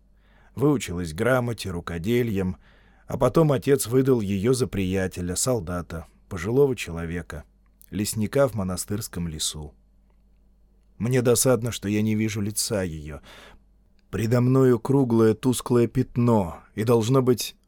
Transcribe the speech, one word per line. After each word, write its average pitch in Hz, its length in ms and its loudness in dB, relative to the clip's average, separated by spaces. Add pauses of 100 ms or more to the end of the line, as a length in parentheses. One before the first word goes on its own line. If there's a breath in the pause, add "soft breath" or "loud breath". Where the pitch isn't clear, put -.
(560 soft breath)
Выучилась 92 580 -2
грамоте, 117 560 -2
рукодельям, 92 880 -2 (500 soft breath)
а - 100 -6
потом 147 340 2
отец 135 360 0
выдал 127 340 2
ее 101 320 0
за 120 140 -2
приятеля, 92 680 -2
солдата, 87 720 -4 (200)
пожилого 123 480 0
человека, 85 680 -8 (480)
лесника 107 560 0
в - 80 -10
монастырском 92 720 -6
лесу. 78 460 -8 (1200)
Мне 123 240 2
досадно, 120 500 2
что - 160 -8
я 104 140 0
не 107 140 0
вижу 107 260 -2
лица 104 420 -4
ее. 78 360 -10 (880 loud breath)
Предо 117 320 0
мною 127 380 4
круглое 117 540 4
тусклое 120 540 2
пятно, 117 760 0 (100)
и, 104 100 -4
должно 117 380 4
быть, 123 340 0 (120)